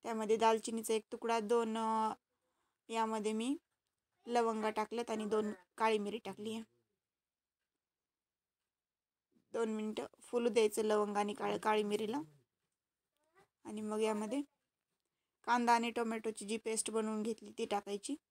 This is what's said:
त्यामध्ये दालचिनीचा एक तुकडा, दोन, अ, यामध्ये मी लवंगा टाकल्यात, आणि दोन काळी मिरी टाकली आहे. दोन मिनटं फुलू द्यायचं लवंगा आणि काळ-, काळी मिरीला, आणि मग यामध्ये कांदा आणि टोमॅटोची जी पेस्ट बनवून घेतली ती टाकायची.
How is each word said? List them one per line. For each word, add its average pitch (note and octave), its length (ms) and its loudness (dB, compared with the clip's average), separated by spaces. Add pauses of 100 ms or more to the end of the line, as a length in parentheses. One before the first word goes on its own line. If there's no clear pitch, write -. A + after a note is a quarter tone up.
त्यामध्ये A3 340 0
दालचिनीचा A3 580 4
एक G#3+ 80 2 (100)
तुकडा, A#3 280 0
दोन, A3 380 2
अ, A3 340 2 (760)
यामध्ये A3 440 0
मी A#3 240 0 (680)
लवंगा A3+ 440 2
टाकल्यात, A3 400 -4
आणि G#3+ 160 -2
दोन G#3 260 2 (240)
काळी A3 220 4
मिरी G3+ 200 -4
टाकली G#3 340 -8
आहे. A3+ 100 -8 (3000)
दोन A3+ 160 0
मिनटं G#3+ 380 -4 (160)
फुलू A#3+ 260 0
द्यायचं G#3+ 340 4
लवंगा G#3 380 2
आणि G#3 140 -2
काळ-, G#3 240 -2
काळी G#3+ 240 2
मिरीला, G#3 360 -2 (1500)
आणि G#3+ 160 -8
मग G#3+ 200 -4
यामध्ये A3 420 0 (1000)
कांदा A#3+ 300 4
आणि A#3 160 2
टोमॅटोची A3+ 560 -4
जी G#3+ 100 -2
पेस्ट A3 340 -2
बनवून A3 320 -2
घेतली G#3+ 360 -6
ती A3+ 80 -2
टाकायची. G3+ 480 -4 (160)